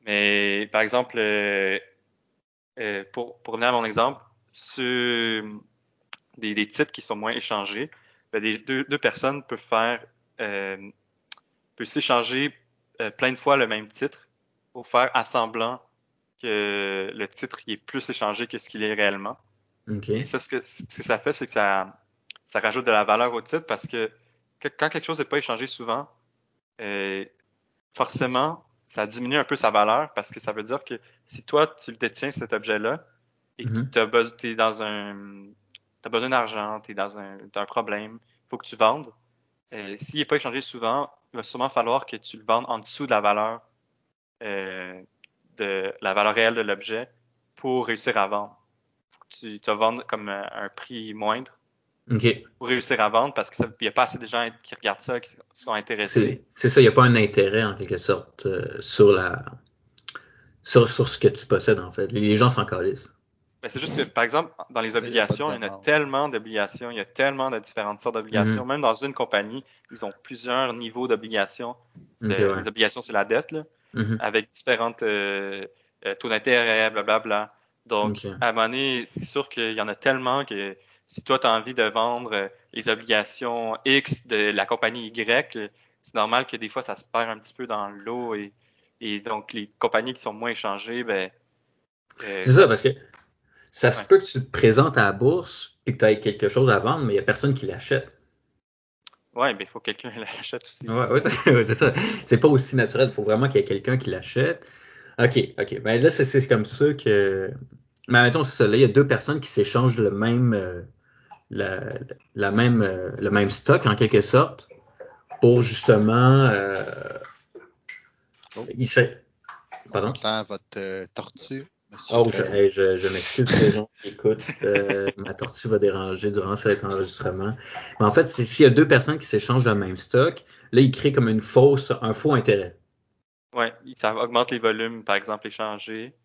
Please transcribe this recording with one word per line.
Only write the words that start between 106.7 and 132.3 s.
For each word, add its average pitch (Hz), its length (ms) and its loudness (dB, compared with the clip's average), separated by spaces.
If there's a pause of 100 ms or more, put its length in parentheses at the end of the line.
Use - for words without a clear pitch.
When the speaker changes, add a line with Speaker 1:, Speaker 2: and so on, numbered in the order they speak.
Speaker 2:
que, 98 580 2 (560)
mais 123 160 6
mettons, 143 200 4
c'est - 120 -6
ça. 117 120 6
Là, 113 100 4
il 135 40 8
y - 20 10
a 123 40 8
deux 135 200 6
personnes 139 320 0
qui - 100 -10
s'échangent 120 500 2
le 101 120 4
même, 117 420 2
euh, 92 280 -2 (680)
la, 98 440 -4 (420)
la 101 160 0
même, 117 320 4
euh, 92 360 -2
le 98 120 -2
même 101 180 4
stock, - 360 2
en 107 100 6
quelque 107 260 6
sorte, - 460 2 (720)
pour 120 200 8
justement, 123 840 6
euh, 98 380 2 (1700)
Speaker 3:
Oh. 117 100 -10 (100)
Speaker 2:
il 123 120 -2
s'est, - 360 2 (680)
pardon ? 101 160 -2
Speaker 3:
On 123 40 -4
entend 110 320 -4
votre, 98 200 -14 (140)
euh, 95 360 -8
tortue, - 540 -12 (240)
monsieur 107 260 -6
Speaker 2:
Oh, 117 140 8
je, 98 100 -2
Speaker 3:
Perry. 98 160 0
Speaker 2:
hey, 101 140 8
je, 95 260 2
je 95 100 -2
m'excuse, 110 540 2
les 107 100 8
gens 107 180 -2 (120)
qui 101 80 -10
écoutent, 107 320 0 (220)
euh, 98 500 0
Speaker 3:
<laughs> - 40 -16
Speaker 2:
ma 98 160 -10
tortue - 340 -10
va 107 120 2
déranger 95 520 0
durant 101 240 -2
cet 101 280 0
enregistrement. 98 720 -4 (440)
Mais 110 60 6
en 104 60 6
fait, 151 180 6
c'est, 117 160 -2
s'il - 180 4
y 135 40 12
a 131 40 10
deux 143 160 6
personnes 139 320 4
qui - 80 -14
s'échangent 123 380 2
le 107 100 4
même 92 220 -4
stock, 143 460 0 (280)
là, 131 100 8
ils 131 100 8
créent 143 200 0
comme 127 180 2
une 110 120 2
fausse, 135 500 6 (100)
un 110 120 -2
faux 147 200 0